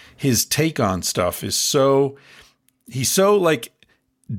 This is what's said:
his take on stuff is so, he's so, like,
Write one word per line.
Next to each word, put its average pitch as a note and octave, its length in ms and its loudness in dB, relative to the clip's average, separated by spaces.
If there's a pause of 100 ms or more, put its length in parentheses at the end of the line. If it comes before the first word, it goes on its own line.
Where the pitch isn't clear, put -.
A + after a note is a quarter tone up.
(180)
his B2+ 260 0
take D3+ 380 -2
on F#2 220 0
stuff - 420 -2
is G2 100 -4
so, C3+ 640 2 (720)
he's B2 220 -4
so, G3 260 4
like, D#3+ 340 0 (680)